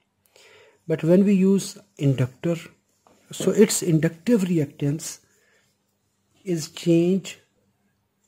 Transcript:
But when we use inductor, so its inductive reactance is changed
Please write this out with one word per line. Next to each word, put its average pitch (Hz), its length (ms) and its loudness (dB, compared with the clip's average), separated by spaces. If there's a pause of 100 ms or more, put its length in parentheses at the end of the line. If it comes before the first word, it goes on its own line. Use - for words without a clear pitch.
(840)
But 156 160 -4
when 180 220 4
we 202 100 4
use 190 440 0 (200)
inductor, 139 600 -2 (760)
so - 200 -2
its 214 300 2
inductive 160 600 0
reactance 160 800 -4 (1200)
is 170 260 -6
changed 175 680 0 (920)